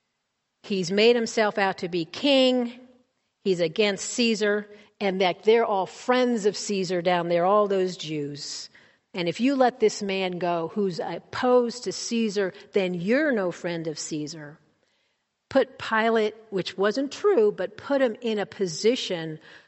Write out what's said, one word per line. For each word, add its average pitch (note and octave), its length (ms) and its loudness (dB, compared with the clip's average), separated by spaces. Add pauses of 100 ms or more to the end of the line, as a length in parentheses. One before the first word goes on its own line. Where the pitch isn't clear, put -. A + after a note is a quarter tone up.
(640)
he's F#3 280 -4
made G#3+ 240 6
himself A3 440 0
out F#3+ 200 0
to F3+ 100 -6
be E3+ 180 -2
king, B3+ 720 2 (640)
he's F#3 160 0
against F#3+ 540 0
Caesar, G#3 520 0 (320)
and F#3+ 220 0
that F3+ 240 0
they're A#3 220 4
all F#3+ 200 -2
friends B3 600 0
of G3 100 0
Caesar F#3 460 -2
down F3 260 2
there, E3+ 160 2
all G#3 240 4
those F#3 300 0
Jews. D3 720 -8 (420)
And F3 160 -4
if E3 120 -2
you C4+ 160 2
let B3 240 4
this G#3 220 2
man F#3+ 360 -2
go E3+ 360 -2
who's G3 260 -2
opposed A#3+ 840 0
to F#3+ 80 -6
Caesar, G#3 600 -2 (200)
then F#3 200 2
you're A#3 400 0
no G3 180 0
friend E3+ 360 -6
of D3+ 120 -6
Caesar. D3+ 600 -10 (880)
Put C4 300 2
Pilate, A3 560 0 (160)
which - 260 -6
wasn't G#3+ 360 0
true, A#3+ 400 4
but F3+ 240 -8
put C#4 240 -2
him A#3+ 200 0
in A3 180 -4
a G3 80 -4
position. E3+ 920 -2 (300)